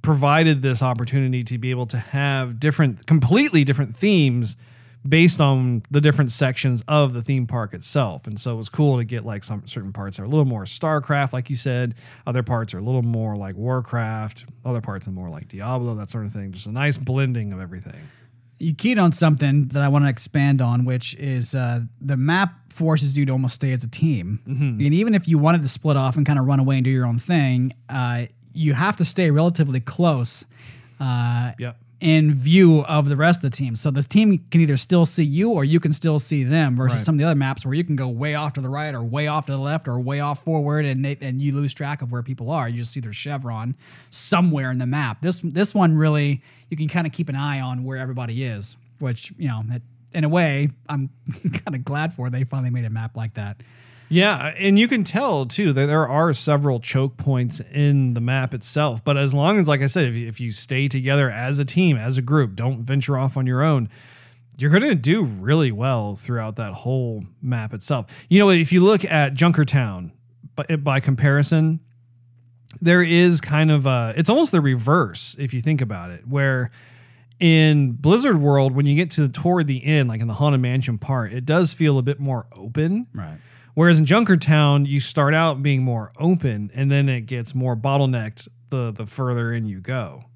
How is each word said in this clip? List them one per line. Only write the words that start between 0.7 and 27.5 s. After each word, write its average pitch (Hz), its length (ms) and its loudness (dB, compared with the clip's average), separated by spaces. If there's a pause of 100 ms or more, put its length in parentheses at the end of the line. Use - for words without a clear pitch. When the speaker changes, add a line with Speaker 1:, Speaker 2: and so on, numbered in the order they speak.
Speaker 1:
opportunity 127 640 -2
to 120 120 -6
be 127 140 -4
able 123 160 -4
to 123 100 -6
have 131 600 -4
different, 143 480 0
completely 160 560 4
different 127 320 0
themes 135 640 2 (500)
based 165 320 6
on 127 500 2
the 143 120 2
different 143 300 2
sections 127 560 -2
of 143 260 2
the 120 80 -6
theme 127 260 -2
park 113 260 -6
itself. 131 540 -4
And 107 100 -10
so 120 160 -6
it 113 40 -8
was 107 100 -12
cool 143 300 0
to 117 80 -2
get, 113 200 -8
like, 101 200 -10
some 104 220 -10
certain 98 260 -10
parts 98 260 -10
are 98 60 -10
a - 20 -8
little 147 180 2
more 110 200 -4
StarCraft, 143 680 -2
like 127 180 -8
you 135 60 -4
said, 123 400 -4 (320)
other 123 160 -2
parts 117 300 -4
are 90 60 -10
a 98 40 -8
little 127 200 -2
more 110 340 -2
like 98 180 -10
Warcraft, 113 880 -6 (200)
other 120 160 -4
parts 98 260 -10
are 95 40 -10
more 90 180 -10
like 73 180 -14
Diablo, 117 480 -6
that 101 140 -12
sort 110 160 -8
of 104 80 -10
thing. 98 180 -10
Just 98 160 -12
a 104 40 -10
nice 139 260 -2
blending 127 560 -4
of 95 80 -10
everything. 90 400 -14 (600)
Speaker 2:
You 165 120 -2
keyed 220 260 0
on 175 140 6
something 143 560 2
that 143 120 -2
I 143 60 2
wanna 143 220 2
expand 139 520 0
on, 123 220 0
which 123 320 -4
is, 131 400 -4
uh, 120 240 -2 (220)
the 139 160 -2
map 175 560 -2
forces 147 440 0
you 143 80 2
to 135 60 -2
almost 131 240 -2
stay 135 160 -4
as 120 140 -4
a 117 40 -8
team. 110 560 -2
Speaker 1:
Mm-hmm. 135 180 -4 (220)
Speaker 2:
And 147 80 2
even 208 220 2
if 175 140 0
you 165 80 4
wanted 160 240 4
to 135 80 -2
split 151 260 0
off 131 220 0
and 147 80 2
kinda 143 160 2
run 135 180 2
away 135 160 2
and 131 80 0
do 127 60 2
your 131 160 0
own 117 140 -2
thing, 131 520 0 (160)